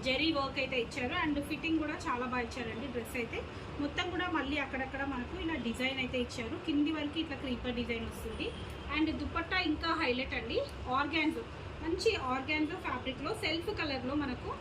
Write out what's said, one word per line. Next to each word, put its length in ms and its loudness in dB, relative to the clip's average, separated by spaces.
జెరీ 280 4
వర్క్ 260 0
అయితే 220 0
ఇచ్చారు. 340 -2
And 160 2
ఫిట్టింగ్ 360 2
కూడా 140 0
చాలా 340 -2
బాగా 140 0
ఇచ్చారండి 460 -4
డ్రెస్ 300 -4
అయితే. 260 -2
మొత్తం 300 0
కూడా 180 0
మళ్ళీ 280 2
అక్కడక్కడ 480 -2
మనకు 380 -4
ఇలా 120 0
డిజైన్ 440 0
అయితే 220 0
ఇచ్చారు. 360 -2
కింది 260 4
వరకు 260 0
ఇట్లా 180 -2
క్రీపర్ 380 -2
డిజైన్ 300 0
వస్తుంది. 460 -4
And 220 4
దుపట్టా 400 0
ఇంకా 300 2
హైలైట్ 460 2
అండి. 260 0
ఆర్గాన్జో, 460 4
మంచి 320 4
ఆర్గాన్జో 600 2
ఫ్యాబ్రిక్‌లో 580 -2
సెల్ఫ్ 440 0
కలర్‌లో 360 0
మనకు 460 0